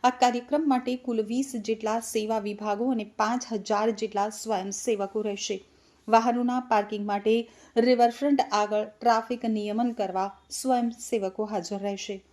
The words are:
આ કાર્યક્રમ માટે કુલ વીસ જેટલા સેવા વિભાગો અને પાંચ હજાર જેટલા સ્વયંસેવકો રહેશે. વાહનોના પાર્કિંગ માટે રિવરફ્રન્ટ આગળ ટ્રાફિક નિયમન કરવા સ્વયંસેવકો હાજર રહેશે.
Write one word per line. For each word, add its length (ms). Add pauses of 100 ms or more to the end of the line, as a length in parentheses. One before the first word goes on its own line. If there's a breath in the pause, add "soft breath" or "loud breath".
આ 60
કાર્યક્રમ 600
માટે 280
કુલ 260
વીસ 320
જેટલા 440
સેવા 400
વિભાગો 520
અને 140 (120)
પાંચ 340
હજાર 400
જેટલા 380
સ્વયંસેવકો 920
રહેશે. 360 (500 soft breath)
વાહનોના 600
પાર્કિંગ 360
માટે 300 (400 loud breath)
રિવરફ્રન્ટ 760
આગળ 360 (140)
ટ્રાફિક 440
નિયમન 480
કરવા 360 (200)
સ્વયંસેવકો 960
હાજર 360
રહેશે. 360 (160)